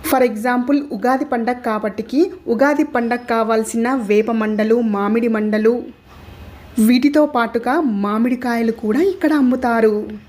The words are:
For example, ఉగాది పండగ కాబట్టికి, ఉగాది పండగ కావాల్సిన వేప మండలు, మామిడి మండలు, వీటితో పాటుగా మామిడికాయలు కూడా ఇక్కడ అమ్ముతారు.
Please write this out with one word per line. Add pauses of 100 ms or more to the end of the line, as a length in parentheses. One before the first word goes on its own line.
For
example, (180)
ఉగాది
పండగ (100)
కాబట్టికి, (340)
ఉగాది (120)
పండగ
కావాల్సిన (160)
వేప (120)
మండలు, (200)
మామిడి
మండలు, (1160)
వీటితో (120)
పాటుగా (260)
మామిడికాయలు
కూడా (120)
ఇక్కడ
అమ్ముతారు. (320)